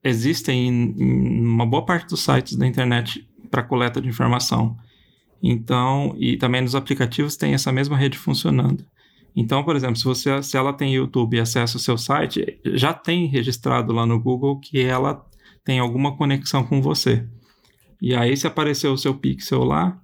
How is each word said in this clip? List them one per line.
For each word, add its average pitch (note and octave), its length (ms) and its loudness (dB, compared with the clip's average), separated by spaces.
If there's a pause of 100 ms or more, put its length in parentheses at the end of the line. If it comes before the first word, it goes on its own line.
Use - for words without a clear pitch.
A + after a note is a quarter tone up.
existem B2+ 640 0
em, A#2+ 300 0
em B2+ 480 2
uma A#2 200 4
boa B2+ 200 2
parte F3 240 0
dos - 120 -4
sites C3 340 0
da C3 100 0
internet B2 600 0 (220)
pra A#2+ 140 -2
coleta B2 360 0
de C3 80 -4
informação. A#2+ 720 0 (640)
Então, B2+ 760 0
e B2 200 0
também B2+ 240 0
nos B2+ 140 -2
aplicativos C#3 600 -2
tem C#3+ 180 0
essa C3+ 180 0
mesma C#3 260 0
rede C#3 200 0
funcionando. - 680 0 (500)
Então, C3 280 0
por D#3 120 0
exemplo, B2+ 200 0
se - 80 -6
você, C3+ 380 0
se C#3 160 -4
ela C3+ 160 0
tem C3+ 220 0
YouTube B2 420 0
e - 20 2
acessa A#2 380 0
o - 20 -6
seu A#2+ 180 0
site, - 680 -2
já C#3+ 280 2
tem E3+ 340 0
registrado B2 680 0
lá A#2 120 2
no A#2 140 2
Google C3 400 -2
que C#3 220 -4
ela B2+ 420 -2 (400)
tem C3 160 0
alguma C3 380 -2
conexão C#3 460 0
com C#3 180 2
você. B2+ 460 0 (760)
E B2 140 0
aí, A#2+ 200 2
se D3+ 120 -2
aparecer D3+ 400 0
o C3 100 2
seu C3+ 160 0
pixel C3 500 0
lá D3+ 400 0